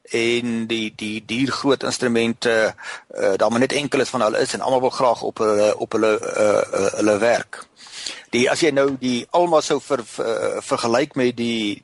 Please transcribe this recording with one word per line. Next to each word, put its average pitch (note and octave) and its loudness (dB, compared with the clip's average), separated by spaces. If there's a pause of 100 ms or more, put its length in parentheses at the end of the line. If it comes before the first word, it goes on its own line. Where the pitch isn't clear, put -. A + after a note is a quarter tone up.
(100)
en A#2 0
die, A2 -4
die G#2+ -8
dier B2 -2
groot C3+ 0
instrumente, A#2 0 (400)
eh, F2+ 0
daar G#2+ 2
maar A#2 0
net C3 2
enkeles C3+ 0
van B2 -2
hulle G#2+ 2
is B2+ 0
en G#2+ -4
almal B2+ 2
wil B2+ 0
graag A#2+ 0
op A2 -8
hulle, G#2+ 2
op A#2 -6
hulle, A2 2
eh, G2+ 2
eh, G2 -2
hulle G#2+ 2
werk. - 0 (680)
Die, B2 2
as C#3 -2
jy E3 4
nou C#3 2
die B2 -2
alma E3+ 2
sou C#3+ -2
ver-, B2 -4
ver-, G#2+ -4
vergelyk B2+ 0
met B2 0
die, A2+ -4